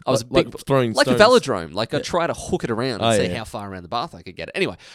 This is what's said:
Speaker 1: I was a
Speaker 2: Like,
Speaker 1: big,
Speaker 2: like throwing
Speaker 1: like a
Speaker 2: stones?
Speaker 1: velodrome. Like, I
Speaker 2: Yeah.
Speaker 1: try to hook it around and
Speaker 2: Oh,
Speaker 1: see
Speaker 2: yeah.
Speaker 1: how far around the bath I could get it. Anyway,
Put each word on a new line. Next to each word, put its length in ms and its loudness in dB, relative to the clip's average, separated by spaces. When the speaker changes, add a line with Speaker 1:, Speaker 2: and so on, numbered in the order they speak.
Speaker 1:
I 40 2
was 100 2
a 40 -10
Speaker 2:
Like, 200 2
Speaker 1:
big, 100 -12
Speaker 2:
like 100 -18
throwing 280 2
Speaker 1:
like 140 2
a 100 4
Speaker 2:
stones? 280 8
Speaker 1:
velodrome. 280 -2
Like, 200 -4
I 40 0
Speaker 2:
Yeah. 60 -4
Speaker 1:
try 240 -2
to 60 -4
hook 300 -6
it 80 -4
around 300 -4
and 20 0
Speaker 2:
Oh, 140 4
Speaker 1:
see 100 2
Speaker 2:
yeah. 100 -4
Speaker 1:
how 60 -8
far 280 -12
around 120 -12
the 60 -18
bath 260 -6
I 80 -18
could 120 -16
get 140 -10
it. 60 -12
Anyway, 200 -2